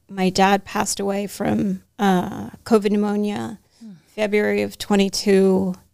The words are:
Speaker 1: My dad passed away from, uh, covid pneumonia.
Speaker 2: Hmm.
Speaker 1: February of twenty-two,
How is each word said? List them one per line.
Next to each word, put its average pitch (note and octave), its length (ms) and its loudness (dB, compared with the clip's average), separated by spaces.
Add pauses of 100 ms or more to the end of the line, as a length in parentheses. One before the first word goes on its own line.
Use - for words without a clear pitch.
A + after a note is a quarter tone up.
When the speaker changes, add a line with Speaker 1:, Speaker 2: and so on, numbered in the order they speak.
(100)
Speaker 1:
My F#3+ 180 0
dad G3 380 2
passed - 340 -6
away G3 260 -4
from, G#3+ 560 -2 (160)
uh, G3 520 0 (140)
covid G#3+ 260 2
pneumonia. G#3 680 -2 (220)
Speaker 2:
Hmm. A3 120 -18 (220)
Speaker 1:
February G#3 460 0
of G3+ 160 -4
twenty-two, F#3+ 960 2 (200)